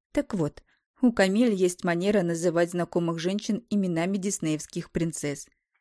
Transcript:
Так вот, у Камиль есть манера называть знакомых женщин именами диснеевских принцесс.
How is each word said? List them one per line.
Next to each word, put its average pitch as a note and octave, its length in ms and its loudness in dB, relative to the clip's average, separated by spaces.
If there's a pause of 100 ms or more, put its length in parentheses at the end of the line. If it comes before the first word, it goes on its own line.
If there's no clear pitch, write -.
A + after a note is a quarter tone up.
(160)
Так C#4+ 160 -2
вот, D#3+ 300 -4 (400)
у B3 100 6
Камиль G#3 400 2
есть F3+ 320 0
манера F#3 380 2
называть E3+ 480 0
знакомых E3+ 480 -2
женщин G3 500 -2
именами F#3 480 0
диснеевских E3 720 -4
принцесс. D#3 560 -4 (340)